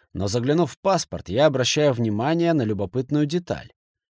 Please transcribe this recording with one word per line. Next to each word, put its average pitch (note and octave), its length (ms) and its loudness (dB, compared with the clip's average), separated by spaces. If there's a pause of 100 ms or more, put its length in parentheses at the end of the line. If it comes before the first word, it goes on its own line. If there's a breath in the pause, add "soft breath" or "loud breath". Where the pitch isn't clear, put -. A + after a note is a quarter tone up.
(180)
Но F#2+ 100 -2
заглянув B2+ 440 0
в - 80 -18
паспорт, E3+ 500 -2
я A#2+ 160 2
обращаю C#3+ 480 2
внимание B2 600 0
на D3 100 2
любопытную B2 640 -2
деталь. E3+ 440 -6 (400)